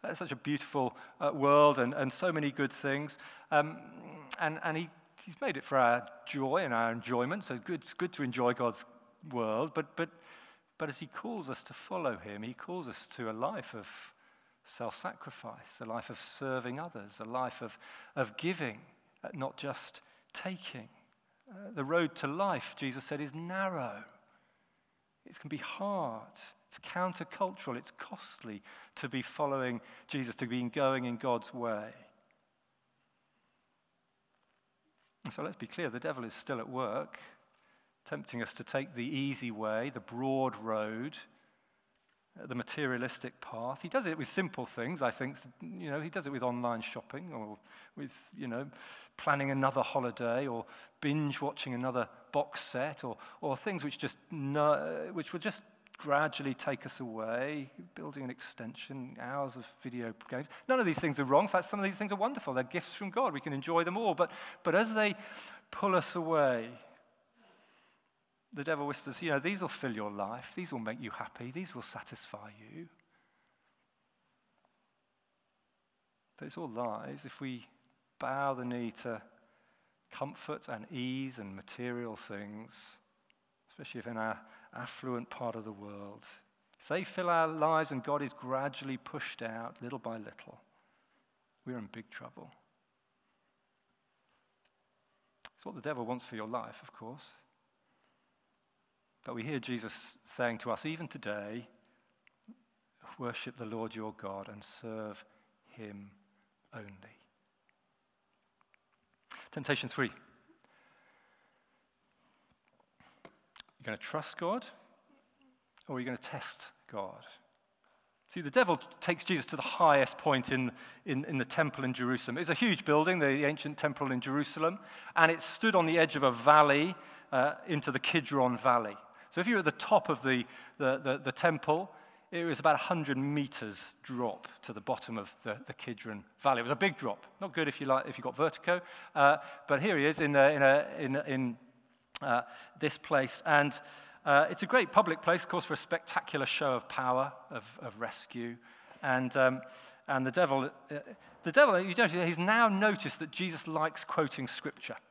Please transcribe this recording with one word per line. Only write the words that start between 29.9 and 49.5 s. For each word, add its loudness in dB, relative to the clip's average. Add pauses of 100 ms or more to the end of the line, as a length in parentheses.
Jesus, -4
to -4
be 0
going 2
in -2
God's -2
way. -4 (3250)
And -8
so -8
let's -6
be -10
clear, -4
the -8
devil -4
is -10
still -6
at -8
work, -4 (840)
tempting -8
us -6
to -10
take -4
the -4
easy -2
way, -2
the -8
broad -2
road, -4 (1200)
uh, -14
the -10
materialistic -4
path. -8
He -12
does -2
it -2
with -6
simple -4
things, -4
I 4
think. -6
S-, -18 (140)
you -10
know, -4
he -6
does -6
it -6
with -4
online 0
shopping -12
or -10 (380)
with, -10 (220)
you -8
know, -4 (480)
planning 2